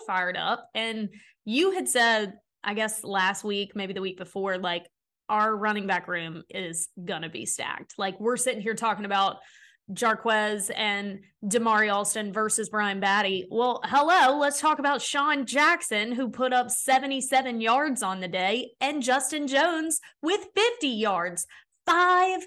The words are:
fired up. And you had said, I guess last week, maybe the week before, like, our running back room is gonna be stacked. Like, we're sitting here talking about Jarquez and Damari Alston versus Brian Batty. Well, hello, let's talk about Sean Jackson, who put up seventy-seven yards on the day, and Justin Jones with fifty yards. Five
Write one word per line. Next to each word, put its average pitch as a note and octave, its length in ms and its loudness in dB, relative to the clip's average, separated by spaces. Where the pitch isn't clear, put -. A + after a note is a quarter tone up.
fired F3+ 320 -2
up. F3+ 380 -2
And A3 340 -4
you C#4+ 280 2
had F4+ 180 -4
said, A3+ 440 2
I G#3 120 -4
guess G#3+ 280 -4
last G3 400 -2
week, G3+ 320 -4
maybe G3 180 -6
the F#3+ 80 -6
week F#3 180 -8
before, F#3+ 400 -4
like, F3 260 -4
our G#3+ 280 2
running G#3 320 -2
back F3+ 200 -2
room E3 440 -8
is E3+ 360 -8
gonna E3+ 260 -8
be - 180 -10
stacked. - 500 -8
Like, G3 220 -6
we're A#3 180 0
sitting A#3+ 240 -2
here A3 140 -2
talking G#3 300 -2
about G3 320 0
Jarquez G#3+ 840 0
and G3+ 440 -2
Damari G#3+ 500 2
Alston G3+ 400 -2
versus G#3+ 360 -2
Brian G3+ 300 -2
Batty. G3 520 0
Well, A#3+ 320 0
hello, C#4+ 520 4
let's C#4+ 240 0
talk D4+ 200 2
about C#4+ 200 0
Sean C#4+ 460 0
Jackson, B3 680 2
who B3 200 -2
put B3+ 220 0
up B3 180 2
seventy-seven C4 880 0
yards B3+ 400 2
on F#3+ 180 -4
the F#3 80 -6
day, F#3+ 440 -2
and C#4+ 220 -2
Justin C#4+ 420 0
Jones D#4 540 2
with E4+ 320 0
fifty A#4 320 2
yards. G3 580 -2
Five F4+ 600 4